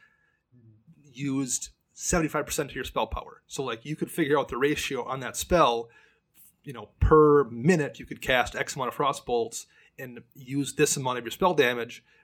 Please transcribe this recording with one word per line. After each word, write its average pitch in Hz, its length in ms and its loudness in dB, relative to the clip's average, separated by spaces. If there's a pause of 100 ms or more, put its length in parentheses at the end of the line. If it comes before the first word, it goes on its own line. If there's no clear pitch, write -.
(1120)
used 135 600 -4 (220)
seventy-five 156 520 -2
percent 143 240 -6
of 127 60 -14
your 131 100 -8
spell 113 220 -2
power. - 400 -12
So, - 160 -8
like, 117 200 -8
you 151 140 -8
could 160 120 -6
figure 147 300 2
out 131 80 -2
the 123 100 -6
ratio 139 460 0
on 131 160 -8
that 120 160 -10
spell, 120 540 2 (760)
you 147 80 -16
know, 110 180 -14 (120)
per 151 480 8
minute 135 500 0
you 123 60 -16
could - 160 -14
cast 127 340 0
X 135 200 -6
amount 131 120 -4
of 113 80 -8
Frostbolts 123 720 -4 (340)
and 123 220 -14 (120)
use 135 420 -6
this 151 200 2
amount 127 220 -4
of 120 80 -8
your 113 60 -8
spell 185 220 2
damage 123 500 0 (200)